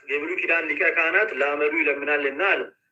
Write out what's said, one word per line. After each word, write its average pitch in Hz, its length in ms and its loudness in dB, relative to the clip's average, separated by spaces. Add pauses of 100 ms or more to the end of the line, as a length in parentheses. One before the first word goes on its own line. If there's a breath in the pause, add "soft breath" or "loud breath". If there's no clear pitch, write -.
የብሉይ 147 300 -4
ኪዳን 165 300 0
ሊቀ 143 220 -2
ካህናት 170 440 2
ለአመዱ 143 420 0
ይለምናልና 143 720 0
አለ። 160 140 2 (300)